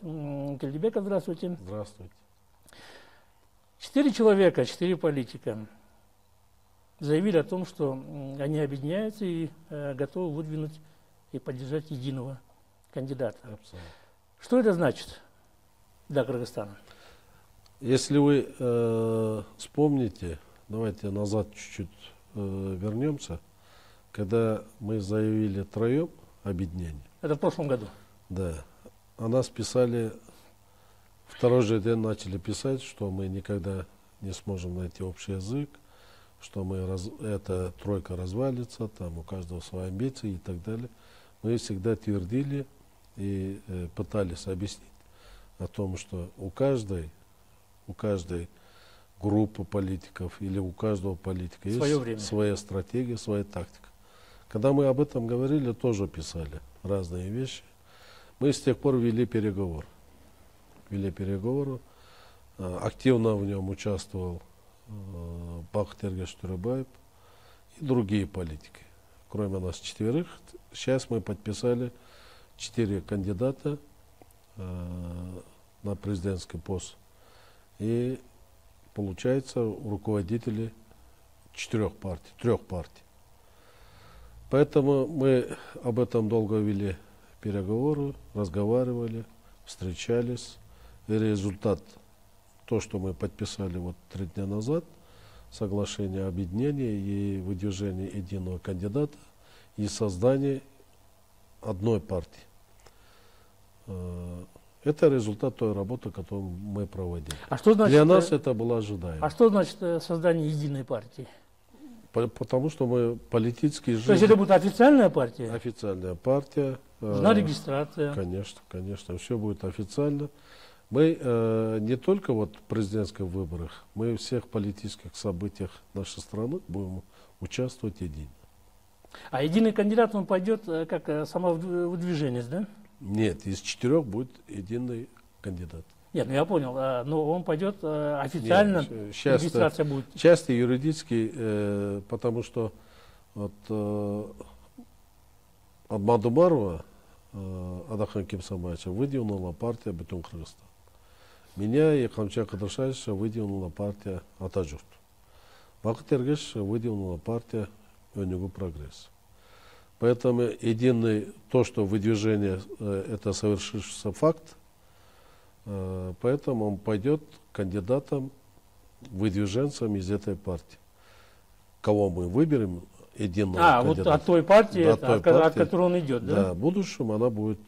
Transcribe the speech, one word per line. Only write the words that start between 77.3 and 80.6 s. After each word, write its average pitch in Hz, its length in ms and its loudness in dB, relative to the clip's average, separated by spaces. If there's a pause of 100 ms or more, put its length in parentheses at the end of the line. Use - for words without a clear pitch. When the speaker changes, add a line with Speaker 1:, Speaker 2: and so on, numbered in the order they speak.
Speaker 2:
И 120 420 -2 (720)
получается 127 720 -2
руководители 107 1080 -4 (800)